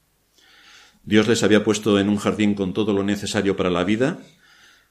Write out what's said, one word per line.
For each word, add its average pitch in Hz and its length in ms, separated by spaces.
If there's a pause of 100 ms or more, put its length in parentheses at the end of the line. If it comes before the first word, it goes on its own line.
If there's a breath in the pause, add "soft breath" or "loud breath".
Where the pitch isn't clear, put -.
(1040 soft breath)
Dios 107 240
les 117 140
había 104 220
puesto 104 360
en 98 100
un 104 80
jardín 104 360
con 95 220
todo 107 180
lo 98 100
necesario 98 540
para 90 140
la 87 120
vida, 117 360 (720 loud breath)